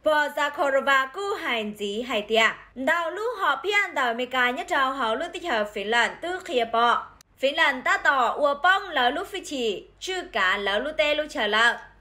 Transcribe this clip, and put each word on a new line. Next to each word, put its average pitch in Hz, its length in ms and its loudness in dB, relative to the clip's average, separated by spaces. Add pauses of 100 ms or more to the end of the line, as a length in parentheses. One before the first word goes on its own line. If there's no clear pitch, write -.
Bò 302 240 4
Zakharova 277 840 2
cú 403 280 -4
hành 226 360 -4
dí 208 240 -4
hay 247 200 -2
tia. 220 280 4 (260)
Đào 320 360 0
lưu 440 280 -6
họ 311 240 0
phiên 392 320 0
tờ 254 180 0
Mê 240 120 -4
Ca 247 240 0
nhất 320 200 -6
trao 277 240 2
họ 226 220 0
lưu 330 180 -6
tích 339 100 -10
hợp 233 300 0
Finland 220 360 0 (120)
tư 359 240 -6
khía 247 200 0
bò. 233 420 2 (340)
Finland 285 400 2
ta 370 160 2
tỏ 269 300 2
ua 285 360 2
bông 381 260 4
lỡ 262 200 2
lúc 339 180 -4
phi 392 180 -10
chỉ, 226 420 -4 (120)
chư 359 220 -6 (100)
cả 196 260 0
lỡ 202 220 -2
lúc 285 180 -6
tê 294 180 2
lúc 302 140 -2
chờ 254 180 -4
lỡ. 220 300 4 (240)